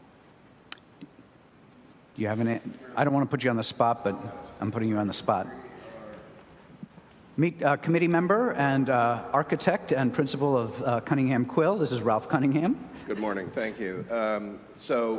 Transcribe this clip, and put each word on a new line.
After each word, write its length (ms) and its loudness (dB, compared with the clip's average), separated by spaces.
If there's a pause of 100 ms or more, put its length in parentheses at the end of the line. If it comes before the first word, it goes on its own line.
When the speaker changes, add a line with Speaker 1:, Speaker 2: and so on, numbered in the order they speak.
(1000)
Speaker 1:
do 1200 -20
you 60 -2
have 120 -2
any, 200 0 (340)
I 100 2
don't 100 2
wanna 120 4
put 160 -2
you 60 4
on 80 2
the 60 0
spot, 420 0
but 100 0 (460)
I'm 100 -2
putting 200 0
you 80 0
on 80 0
the 80 -2
spot. 320 0 (1900)
Meet, 260 0
uh, 140 4
committee 300 2
member 440 2
and, 380 2
uh, 320 2 (100)
architect 600 0
and 200 2
principal 460 2
of, 240 -4
uh, 180 0
Cunningham 460 2
Quill. 320 2
This 120 2
is 120 -2
Ralph 260 2
Cunningham. 500 2 (280)
Speaker 2:
Good 120 -6
morning. 300 -2
Thank 320 -4
you. 300 -6
Um, 480 -2 (180)
so 420 0